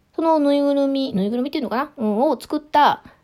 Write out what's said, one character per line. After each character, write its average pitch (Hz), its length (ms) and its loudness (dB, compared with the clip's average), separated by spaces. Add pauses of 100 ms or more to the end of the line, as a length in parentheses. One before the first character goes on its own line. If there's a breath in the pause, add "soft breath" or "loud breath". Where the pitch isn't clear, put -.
(140)
そ 320 80 -4
の 320 160 2
ぬ 285 160 2
い 285 60 2
ぐ 285 140 0
る 277 140 2
み、 269 260 -4
ぬ 190 100 -2
い 208 60 -2
ぐ 240 60 -4
る 247 60 -2
み 285 80 -6
っ - 20 -8
て 320 60 -4
い - 20 -4
う 254 40 -4
の 190 60 -8
か 214 60 -2
な？ 285 200 -4
う 247 80 -6
ん、 214 180 -2
を 277 180 0
作 - 180 -6
っ - 20 -8
た、 - 440 2 (200 loud breath)